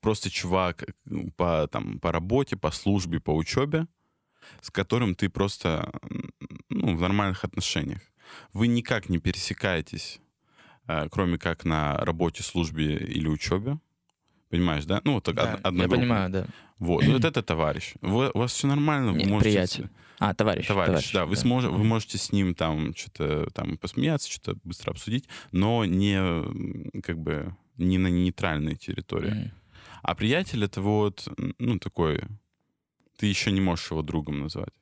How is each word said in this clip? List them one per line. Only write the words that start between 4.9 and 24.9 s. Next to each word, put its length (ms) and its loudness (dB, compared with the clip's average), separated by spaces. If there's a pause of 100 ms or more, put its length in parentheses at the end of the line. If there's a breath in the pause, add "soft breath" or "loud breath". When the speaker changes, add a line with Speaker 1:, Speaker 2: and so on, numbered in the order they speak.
Speaker 1:
ты 140 0
просто, 640 0 (120)
м, 280 -8 (380)
ну, 280 0
в 40 -2
нормальных 440 2
отношениях. 560 -4 (520 loud breath)
Вы 160 2
никак 400 0
не 100 2
пересекаетесь, 1000 -2 (680 soft breath)
э, 220 0
кроме 280 2
как 260 -2
на 340 2
работе, 440 0
службе 540 0
или 320 -2
учёбе. 500 -2 (720)
Понимаешь, 340 2
да? 200 0
Ну, 100 2
вот 100 -2
так 100 -2
Speaker 2:
Да, 80 2
Speaker 1:
од-, 80 2
Speaker 2:
я 40 -4 (140)
Speaker 1:
одногруппник. 320 2
Speaker 2:
понимаю, 300 2
да. 160 -2 (320 loud breath)
Speaker 1:
Вот. 260 2
Ну, 100 6
вот 100 4
это 180 2
товарищ. 580 0
Вы, 320 2
у 60 -2
вас 140 0
всё 160 0
нормально, 440 2
вы 60 2
Speaker 2:
Не, 80 0
Speaker 1:
можете 240 4 (160)
с-, 40 -2
Speaker 2:
приятель. 200 -6 (280 loud breath)
А, 160 2
товарищ, 320 2
Speaker 1:
товарищ, 220 2
Speaker 2:
товарищ, 240 2
Speaker 1:
да. 140 2
Вы 80 0
Speaker 2:
да. 60 0
Speaker 1:
сможе-, 300 2
вы 80 2
Speaker 2:
Мгм. 100 4
Speaker 1:
можете 300 0
с 140 -2
ним 220 2
там 400 0
чё-то 580 -2
там 260 -6
посмеяться, 520 -2
что-то 320 -6
быстро 300 -6